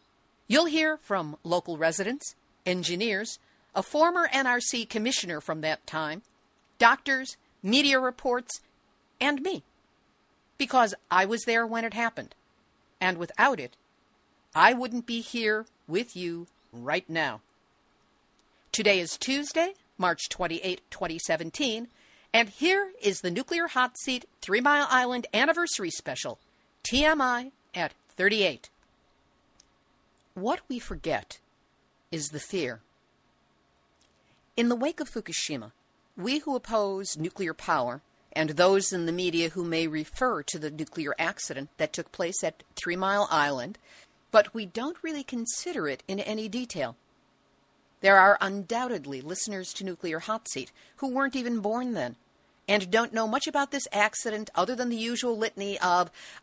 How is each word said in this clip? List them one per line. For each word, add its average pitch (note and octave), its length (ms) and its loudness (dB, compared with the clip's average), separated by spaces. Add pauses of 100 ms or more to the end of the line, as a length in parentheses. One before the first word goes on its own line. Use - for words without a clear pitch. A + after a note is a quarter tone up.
(500)
You'll D4+ 140 6
hear D#4 380 0
from D#3+ 420 -4
local E3+ 320 0
residents, F3+ 580 -2 (300)
engineers, F#3 720 -2 (360)
a F#3+ 80 0
former E4 500 2
N C4+ 140 2
R A#3+ 140 2
C A#3 260 -4
commissioner G#3+ 560 -2
from D#3 180 -6
that D#3 260 -4
time, D#3 360 -4 (560)
doctors, C4 580 4 (260)
media C4+ 380 4
reports, B3 640 -4 (580)
and C#4 220 0
me. F4+ 200 -4 (920)
Because B3 380 4 (160)
I F#3 160 6
was A3+ 160 -2
there A#3 240 2
when A3+ 180 -4
it A3 80 -6
happened. A3+ 420 -6 (640)
And F3+ 200 0
without G#3 420 2
it, B2 160 -12 (800)
I F#3 180 10
wouldn't A#3+ 320 -4
be A#3 160 -6
here A3 460 -2 (200)
with G3 300 -4
you E3+ 300 -8 (260)
right C#3 380 -4
now. C#3+ 320 -2 (1300)
Today G3+ 280 4
is - 180 -4
Tuesday, D4+ 560 -2 (240)
March F3 320 -2
twenty-eighth, F3+ 580 -6
twenty E3 300 -8
seventeen, F#3+ 720 -4 (440)
and A3+ 160 4
here F#4+ 440 0 (100)
is G3 180 0
the F3+ 100 -2
Nuclear E4+ 360 -2
Hot B3+ 320 0
Seat B3+ 260 -4 (160)
Three A3 220 0
Mile C#4+ 260 4
Island B3 460 2
Anniversary C#4 560 0
Special, - 480 -8 (440)
T C#4 220 2
M D#4 160 4
I B3+ 320 0 (220)
at E3 180 -4 (240)
thirty-eight. F#3+ 540 2 (1600)
What A#3 340 -2
we B3 100 -6
forget D#3+ 640 -6 (720)
is D3+ 160 -4
the D3+ 100 -8
fear. B2+ 400 -4 (1800)
In A#3 120 2
the A#3+ 80 2
wake C#4+ 240 -2
of C#4+ 100 -8
Fukushima, C3+ 640 -6 (440)
we B3 220 -2
who C#4+ 160 -4
oppose G3+ 640 -2
nuclear E3 340 -4
power, C#3 500 -2 (300)
and D#3 180 0
those F#3+ 420 4
in E3+ 140 -2
the E3 40 -2
media E3+ 380 0
who F3 160 -4
may E3 240 0
refer D#3 560 -2
to - 160 -6
the D3+ 100 -6
nuclear D3+ 480 -6
accident D#3+ 600 -6
that D#3 140 -2
took - 200 -8
place F3+ 320 -4
at - 180 -4 (140)
Three F3 180 -4
Mile G3 380 2
Island, C#3+ 460 0 (520)
but G#3+ 240 6
we A3 100 -6
don't B3 380 -6
really D4+ 220 -6
consider A#3 640 -4
it C3+ 180 -6
in G3 140 -4
any A3 260 -6
detail. F#3+ 480 -6 (1080)
There G3 200 10
are G3 200 10
undoubtedly G3 800 -2
listeners F#3 520 -6
to G3 120 -10
Nuclear E3+ 360 -4
Hot - 280 -6
Seat - 220 -8 (280)
who C#4 100 -4
weren't C4+ 260 0
even A#3+ 240 -2
born A3+ 360 -2
then, B2 200 -4 (540)
and F#3+ 240 2
don't A3+ 200 2
know A3 140 -2
much C4+ 220 -2
about C#4 240 0
this C#4 180 -4
accident G#3+ 640 -2
other F#3+ 220 0
than B3 120 -2
the A#3+ 60 -2
usual A#3 420 -2
litany G3+ 440 -4
of, F3+ 320 2 (300)